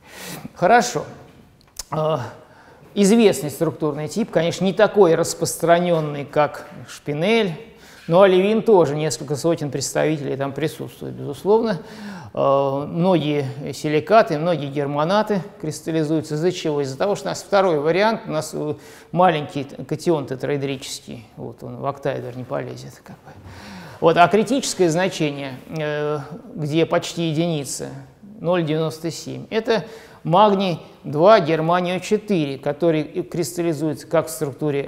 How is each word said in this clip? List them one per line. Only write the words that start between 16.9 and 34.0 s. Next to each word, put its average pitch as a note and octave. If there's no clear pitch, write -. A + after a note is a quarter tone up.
того, G3
что -
у F3
нас D#3+
второй F#3+
вариант, F#3
у D3
нас, D#3
э, D3+
маленький D#3
т-, -
катион D3+
тетраэдрический, C3+
вот B2+
он B2
в C3
октаэдр B2+
не B2+
полезет, C3
как -
бы. -
Вот, D#3+
а E3+
критическое G#3
значение, D3
э, D3+
где D#3
почти E3+
единица, D3
ноль E3+
девяносто D#3
семь, C3
это A3
магний F#3+
два, F3
германиум F3
четыре, F3
который D3+
и F3
кристаллизуется D#3+